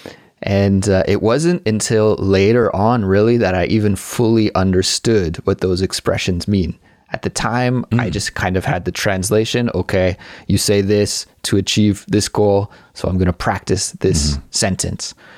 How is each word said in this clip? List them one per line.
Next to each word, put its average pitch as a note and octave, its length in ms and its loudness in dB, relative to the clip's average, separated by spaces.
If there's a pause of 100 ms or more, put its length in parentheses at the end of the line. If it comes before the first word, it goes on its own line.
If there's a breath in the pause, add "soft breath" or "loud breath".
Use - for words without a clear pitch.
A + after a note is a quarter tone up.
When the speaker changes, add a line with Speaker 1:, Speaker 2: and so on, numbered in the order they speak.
(420 loud breath)
Speaker 1:
And, G2 480 2
uh, F#2 180 4
it G2 140 0
wasn't D#3 460 0
until G#2+ 480 2
later G2 600 2
on, A2 300 2
really, G#2 320 4
that A2+ 180 0
I - 100 0
even G#2 320 2
fully A2+ 580 0
understood F#2+ 880 0
what F#2+ 140 0
those F#2 220 0
expressions - 680 -4
mean. F#2+ 300 0 (340 soft breath)
At - 120 -8
the F#3+ 60 -4
time, B2 600 -2
I A2+ 160 0
Speaker 2:
Mm. F2 40 -6
Speaker 1:
just - 240 -6
kind F#2+ 200 -2
of F#2 100 -2
had F#2 200 -2
the - 60 -4
translation. G#2+ 840 -2
"Okay, F#2 420 0 (320 loud breath)
you G2+ 100 2
say G2+ 240 2
this G#2 440 0 (180)
to - 140 0
achieve G2+ 500 0
this G#2 220 0
goal, G2+ 420 0 (220 loud breath)
so - 160 -6
I'm F#2 80 0
gonna F2+ 160 2
practice - 640 -4
this D2+ 340 0
Speaker 2:
Mm-hmm. C#2 80 -6 (100)
Speaker 1:
sentence." - 640 -4 (240 loud breath)